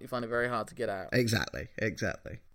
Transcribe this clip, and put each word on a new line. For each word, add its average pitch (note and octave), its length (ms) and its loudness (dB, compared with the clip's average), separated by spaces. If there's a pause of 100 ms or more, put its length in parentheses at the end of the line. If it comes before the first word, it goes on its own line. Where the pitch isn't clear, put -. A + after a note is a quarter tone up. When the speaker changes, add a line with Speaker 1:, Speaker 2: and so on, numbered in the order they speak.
Speaker 1:
you B2+ 80 -12
find A#2+ 160 -2
it - 20 -6
very A#2+ 220 2
hard A2 180 0
to - 80 -14
get A2+ 140 0
out. F#2+ 240 -4
Speaker 2:
Exactly, - 640 2
exactly. - 640 -2 (160)